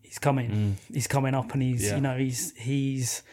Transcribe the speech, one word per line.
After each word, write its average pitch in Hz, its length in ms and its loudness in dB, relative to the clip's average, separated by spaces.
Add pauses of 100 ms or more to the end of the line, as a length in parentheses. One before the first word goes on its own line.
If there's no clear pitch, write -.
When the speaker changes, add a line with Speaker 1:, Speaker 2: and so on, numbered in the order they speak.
Speaker 1:
He's - 160 -14
coming. 131 320 2
Speaker 2:
Mm. 104 440 0
Speaker 1:
He's 127 140 0
coming 135 260 2
up, 131 180 -2
and 139 100 2
he's 127 220 2
Speaker 2:
Yeah. 104 120 2
Speaker 1:
you 143 40 0
know 135 160 0
he's 131 400 -2
he's. 135 640 -2 (100)